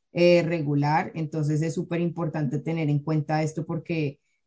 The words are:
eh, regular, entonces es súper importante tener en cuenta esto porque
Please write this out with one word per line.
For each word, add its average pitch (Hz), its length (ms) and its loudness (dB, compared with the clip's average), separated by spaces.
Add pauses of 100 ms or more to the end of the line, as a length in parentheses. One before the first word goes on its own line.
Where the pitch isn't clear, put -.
(140)
eh, 175 300 6
regular, 151 720 0
entonces 156 460 0
es 160 140 -2
súper 175 240 -2
importante 165 600 -2
tener 165 300 -2
en 147 140 2
cuenta 156 400 0
esto 156 240 -4
porque 160 520 -4 (280)